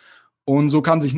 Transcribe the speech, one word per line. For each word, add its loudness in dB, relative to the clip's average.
Und 0
so 0
kann 0
sich -4